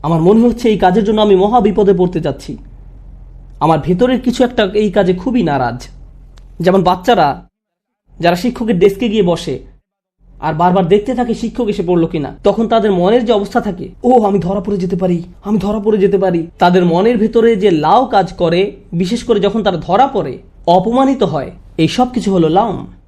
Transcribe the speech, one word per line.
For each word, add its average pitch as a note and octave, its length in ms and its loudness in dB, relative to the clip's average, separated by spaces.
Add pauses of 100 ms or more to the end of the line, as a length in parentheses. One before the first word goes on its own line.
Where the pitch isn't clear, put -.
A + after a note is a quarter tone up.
আমার D#3+ 180 0
মনে G3+ 180 4
হচ্ছে A#3 300 2
এই G#3 80 2
কাজের F#3 260 2
জন্য G#3+ 180 0
আমি G#3 140 4
মহা G#3 240 2
বিপদে G3+ 340 2
পড়তে F3 260 0
যাচ্ছি। D3+ 380 -8 (1000)
আমার D#3 200 2
ভেতরের G3 420 0
কিছু - 220 0
একটা A3+ 300 0
এই G#3+ 180 0
কাজে F#3 220 2
খুবই A3+ 300 -2
নারাজ। C3 440 -4 (720)
যেমন F#3 240 2
বাচ্চারা F3+ 680 0 (680)
যারা E3+ 160 2
শিক্ষকের A3 440 -2
ডেস্কে G3+ 300 2
গিয়ে G#3 140 0
বসে E3 360 -4 (800)
আর D#3 140 -4
বারবার F3 340 2
দেখতে G#3 280 0
থাকে A#3+ 180 -2
শিক্ষক A#3 340 -6
এসে G3+ 160 -4
পড়লো E3 240 0
কিনা, D3+ 360 -6
তখন G#3 240 0
তাদের A3 240 0
মনের G3+ 340 2
যে A3+ 80 0
অবস্থা G#3 280 -2
থাকে, F3+ 280 -8 (140)
"ও, B3 200 4
আমি F#3+ 160 0
ধরা F#3+ 200 -4
পড়ে G3+ 180 -4
যেতে F#3 180 -4
পারি, F3 280 -2 (200)
আমি G#3 140 -2
ধরা G#3 220 -2
পড়ে G#3+ 180 0
যেতে F#3+ 200 2
পারি।" F3 300 -2 (120)
তাদের F3+ 260 4
মনের F#3+ 320 2
ভেতরে A3+ 380 2
যে G3 160 2
লাউ E3+ 340 2
কাজ F#3+ 280 0
করে, F3 420 -2 (180)
বিশেষ F#3 300 -4
করে - 160 0
যখন G3+ 240 -2
তারা F#3 140 -2
ধরা G3 300 2
পড়ে, D3 300 -6 (300)
অপমানিত A#3 560 2
হয়, D#3+ 280 -4 (260)
এই E3 100 2
সব B3 260 -2
কিছু G3 200 -2
হলো E3 160 2
লাম। F3 380 -2 (200)